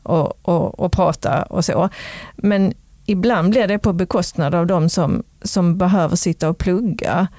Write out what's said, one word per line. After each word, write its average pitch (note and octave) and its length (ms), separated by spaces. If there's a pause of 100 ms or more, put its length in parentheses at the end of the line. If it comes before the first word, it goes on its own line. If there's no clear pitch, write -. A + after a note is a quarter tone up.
och, D#3+ 380
och, E3+ 380
och F#3 120
prata - 520
och - 220
så. F3+ 240 (460)
Men G3 380 (320)
ibland F#3+ 440
blir A3 180
det G#3 120
på G3+ 140
bekostnad F3 640
av E3+ 120
de E3+ 220
som, - 340 (180)
som F3 360
behöver F#3 380
sitta E3 340
och E3+ 80
plugga. F#3 720 (120)